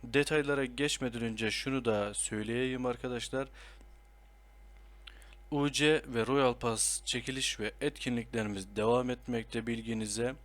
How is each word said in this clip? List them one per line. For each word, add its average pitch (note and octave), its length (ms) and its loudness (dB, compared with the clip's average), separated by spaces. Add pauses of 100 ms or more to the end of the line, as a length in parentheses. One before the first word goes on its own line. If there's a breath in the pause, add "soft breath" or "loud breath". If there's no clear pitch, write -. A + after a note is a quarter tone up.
Detaylara C#3 600 2
geçmeden B2 560 -2
önce A2 300 0
şunu C3+ 340 -2
da G#2 280 2
söyleyeyim A#2+ 720 -2
arkadaşlar. B2 640 -2 (2000 loud breath)
U C#3+ 200 4
C D3+ 360 6
ve A#2 200 2
Royal C3 260 6
Pass - 520 0
çekiliş C3 540 -2
ve G#2+ 120 -2 (100)
etkinliklerimiz A2 960 -2
devam A#2+ 340 4
etmekte A#2 580 -4
bilginize. A2+ 760 -2